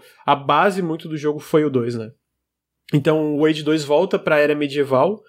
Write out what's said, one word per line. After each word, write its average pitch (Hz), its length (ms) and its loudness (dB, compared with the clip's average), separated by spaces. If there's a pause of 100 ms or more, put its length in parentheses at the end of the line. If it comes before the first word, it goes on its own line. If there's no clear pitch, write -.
(260)
a 139 80 2
base 156 480 0
muito 160 280 -6
do 156 80 -8
jogo 147 220 -4
foi 156 260 0
o 143 40 -2
dois, 123 260 -2
né? 110 160 -10 (800)
Então, 151 420 0
o 147 100 2
Age 156 160 0
dois 151 220 0
volta 170 340 2
pra 156 220 0
era 147 160 2
medieval. 143 720 0